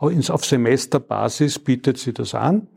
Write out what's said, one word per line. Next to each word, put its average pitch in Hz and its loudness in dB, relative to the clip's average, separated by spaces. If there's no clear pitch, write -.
ins-, 160 0
auf 156 -2
Semesterbasis 120 0
bietet 127 0
sie 120 -6
das - -8
an 151 0